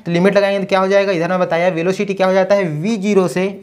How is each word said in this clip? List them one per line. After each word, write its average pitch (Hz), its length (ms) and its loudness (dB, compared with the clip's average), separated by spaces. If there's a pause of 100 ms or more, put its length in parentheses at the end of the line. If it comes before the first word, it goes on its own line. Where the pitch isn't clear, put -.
तो 170 100 -6
लिमिट 185 240 2
लगाएंगे 202 240 2
तो 190 60 -4
क्या 190 140 0
हो 190 80 0
जाएगा, 196 240 2
इधर 170 180 -2
मैं 185 100 -2
बताया 175 320 0
वेलोसिटी 190 420 -2
क्या 185 140 0
हो 185 60 2
जाता 190 220 2
है, 202 80 0
वी 170 340 -4
ज़ीरो 196 300 2
से, 180 180 -2 (180)